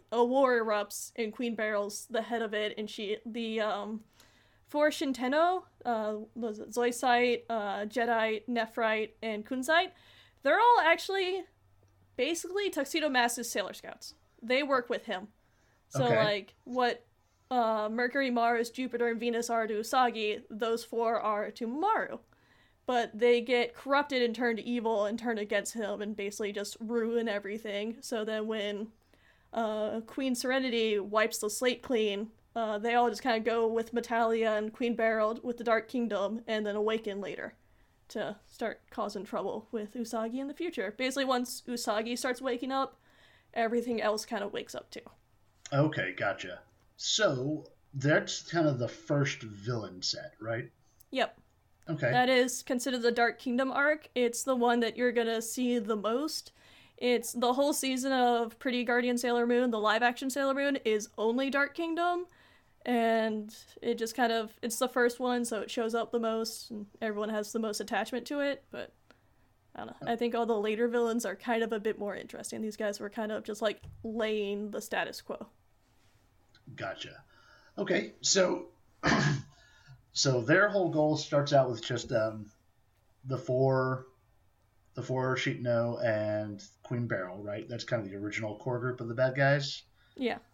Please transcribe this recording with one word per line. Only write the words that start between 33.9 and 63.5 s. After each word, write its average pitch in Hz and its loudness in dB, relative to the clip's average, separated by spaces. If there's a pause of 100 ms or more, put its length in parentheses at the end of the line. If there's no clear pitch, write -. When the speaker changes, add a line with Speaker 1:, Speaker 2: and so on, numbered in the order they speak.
Speaker 1:
Metalia 226 2
and 214 -4
Queen 240 0
Beryl 226 2
with 240 -4
the 226 -6
Dark 220 2
Kingdom 214 -2
and 214 -2
then 202 -2
awaken 214 -2
later - -8 (540)
to 202 -6
start - -8 (100)
causing 202 -6
trouble 202 -6
with 208 -8
Usagi 233 -4
in 269 -6
the 294 -10
future. 233 -6
Basically, 262 -2
once 254 -2
Usagi 233 -2
starts 254 -4
waking 262 -4
up, 269 -2 (560)
everything 233 0
else 214 2
kinda 202 -4
wakes - -8
up - -10
too. - -14 (720)
Speaker 2:
Okay, 139 2
gotcha. 98 -4 (360)
So, 151 0 (260)
that's 151 2
kind 165 4
of 135 2
the 117 -2
first - 0
villain 101 -6
set, - -6
right? - -6 (400)
Speaker 1:
Yep. 254 -2 (520)
Speaker 2:
Okay. 139 0
Speaker 1:
That 247 4
is 254 4
considered 247 -2
the 233 4
Dark 233 2
Kingdom 262 0
arc. 302 0
It's 240 0
the 262 0
one 240 4
that 226 0
you're 247 2
gonna 226 2
see 240 0
the 214 -2
most. 233 -2 (440)
It's 240 0
the 240 2
whole 277 4
season 262 0
of 240 2
Pretty 247 0
Guardian 247 2
Sailor 240 2
Moon, 247 4
the 220 0
live-action 240 2
Sailor 269 0
Moon, 277 0
is 214 0 (100)
only 240 0
Dark 277 0
Kingdom. 339 -2 (600)
And 220 2 (280)